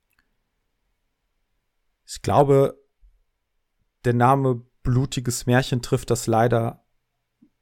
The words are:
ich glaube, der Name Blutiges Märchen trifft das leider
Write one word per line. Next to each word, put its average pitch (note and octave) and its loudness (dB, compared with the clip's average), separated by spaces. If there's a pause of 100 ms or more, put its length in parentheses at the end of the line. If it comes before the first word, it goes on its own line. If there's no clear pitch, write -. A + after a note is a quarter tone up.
(2000)
ich - -18
glaube, C#3 2 (1300)
der A#2+ 2
Name B2+ 2 (160)
Blutiges B2 -4
Märchen B2 0
trifft - -4
das - -4
leider A#2 0 (760)